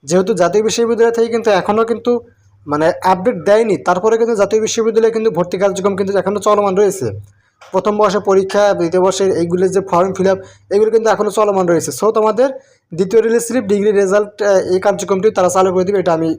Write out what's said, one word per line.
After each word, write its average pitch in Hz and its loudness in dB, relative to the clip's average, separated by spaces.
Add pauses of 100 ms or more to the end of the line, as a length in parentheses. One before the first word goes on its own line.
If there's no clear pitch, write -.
যেহেতু 185 0
জাতীয় 180 0
বিশ্ববিদ্যালয় 233 0
থেকে 226 0
কিন্তু 226 0
এখনও 208 0
কিন্তু 226 -4 (560)
মানে 151 0 (180)
আপডেট 190 0 (100)
দেয়নি, 214 2
তারপরে 185 0
কিন্তু 226 0
জাতীয় 202 0
বিশ্ববিদ্যালয়ে 220 0
কিন্তু 226 -2
ভর্তি 175 -4
কার্যক্রম 190 -2
কিন্তু 196 -4
এখনও 196 -2
চলমান 202 0
রয়েছে। 190 0 (640)
প্রথম 202 0
বর্ষে 208 2
পরীক্ষা, 196 2 (100)
দ্বিতীয় 175 0
বর্ষের 190 0
এইগুলোর 180 0
যে 190 0 (100)
ফর্ম 185 0
ফিল 185 0
আপ, 190 0 (340)
এগুলো 214 2
কিন্তু 220 0
এখনও 208 0
চলমান 202 0
রয়েছে। 160 0
So 135 -4
তোমাদের 220 0 (440)
দ্বিতীয় 190 2
রিলিজ 226 0
স্লিপ, 233 -2
ডিগ্রি 202 0
রেজাল্ট, 202 2 (120)
আহ, 190 2
এই 185 2
কার্যক্রমটি 190 0
তারা 185 2
চালু 190 2
করে 185 0
দিবে, 196 -2
এটা 175 0
আমি 165 -2